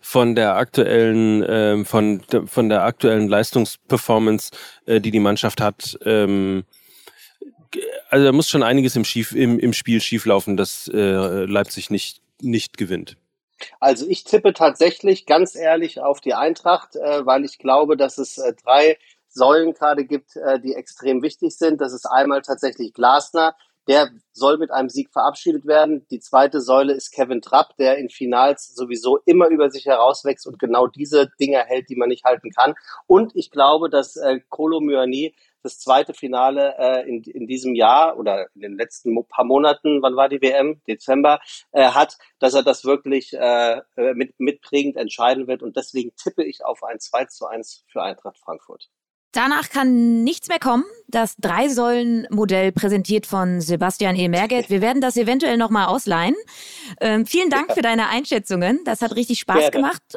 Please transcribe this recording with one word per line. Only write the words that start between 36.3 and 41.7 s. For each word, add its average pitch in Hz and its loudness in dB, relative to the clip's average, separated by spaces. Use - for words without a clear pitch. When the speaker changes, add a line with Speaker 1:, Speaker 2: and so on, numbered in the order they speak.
Speaker 2:
äh, 131 -2
in, 117 -8
in 120 -14
diesem 127 -6
Jahr 123 4
oder 98 -2
in 101 -20
den 101 -14
letzten 117 -6
Mo-, 117 -2
paar - -2
Monaten, 143 2
wann 127 0
war 135 2
die 139 -6
W 131 2
M? 139 0
Dezember, 143 0